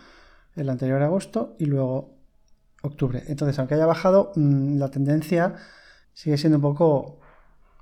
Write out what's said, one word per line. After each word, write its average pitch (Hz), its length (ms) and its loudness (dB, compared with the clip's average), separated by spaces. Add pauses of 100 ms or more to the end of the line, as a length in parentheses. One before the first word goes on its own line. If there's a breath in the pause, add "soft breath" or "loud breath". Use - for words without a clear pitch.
(560 loud breath)
el 143 140 -4
anterior 131 320 -2
a 147 40 2
agosto 190 540 -4
y 160 60 -4
luego 135 500 -2 (680)
octubre. 135 420 -4
Entonces, 143 320 -4
aunque 131 160 -2
haya 160 100 2
bajado, 190 500 2
mm, 143 420 2
la 135 120 -2
tendencia 156 680 0 (580 loud breath)
sigue 151 240 -2
siendo 151 200 4
un 143 40 2
poco 147 580 0 (640 soft breath)